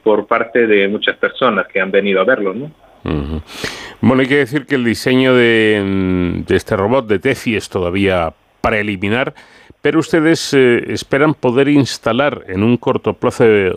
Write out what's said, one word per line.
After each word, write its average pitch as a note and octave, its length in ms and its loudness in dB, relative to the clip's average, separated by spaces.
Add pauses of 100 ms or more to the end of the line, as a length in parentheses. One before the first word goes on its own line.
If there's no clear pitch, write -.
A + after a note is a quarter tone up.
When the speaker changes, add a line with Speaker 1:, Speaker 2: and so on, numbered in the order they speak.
Speaker 1:
por G#2 240 2
parte A#2 400 0
de G2+ 200 2
muchas - 300 -4
personas G#2 500 -2
que - 140 -6
han F#2+ 100 -4
venido G2 300 2
a - 20 0
verlo, G#2 300 0
¿no? B2+ 120 -10 (380)
Speaker 2:
Ujú. D2+ 380 -6 (600)
Bueno, C3 200 2
hay C3 60 0
que C#3 100 0
decir C#3 280 -2
que C#3+ 100 -4
el B2+ 100 -2
diseño B2+ 480 2
de, G2 1120 2
de F#2+ 100 0
este G#2 220 -2
robot, A2+ 300 0
de G2+ 120 0
Tefi, B2+ 360 -4
es F#2+ 140 -6
todavía F#2 640 -2 (280)
preliminar, G#2 720 -2 (480)
pero D3 180 0
ustedes, D#3+ 540 0
eh, B2 380 2
esperan C#3 420 0
poder B2+ 360 0
instalar B2+ 800 0
en F#2+ 160 -2
un A#2+ 120 4
corto A2+ 380 -2
plazo A#2+ 320 0
de, G2+ 320 4